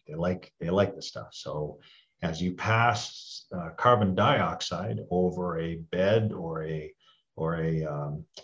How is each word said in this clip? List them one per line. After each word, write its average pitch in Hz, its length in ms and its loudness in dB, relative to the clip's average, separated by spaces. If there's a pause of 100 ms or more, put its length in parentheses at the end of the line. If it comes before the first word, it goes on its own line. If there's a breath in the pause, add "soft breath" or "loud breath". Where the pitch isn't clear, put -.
They 76 80 -12
like, 90 460 -2
they 82 100 -2
like 101 240 4
the - 80 -12
stuff. - 300 -12
So 73 460 -8 (440 soft breath)
as 82 180 -4
you 90 140 -2
pass, - 1000 0
uh, 82 220 -6
carbon 104 380 6
dioxide 101 840 2 (100)
over 90 480 0
a 82 180 -4
bed 98 560 2
or 80 320 -6
a, 80 280 -6 (440 soft breath)
or 80 240 0
a, 80 240 0
um, 73 400 -4 (200)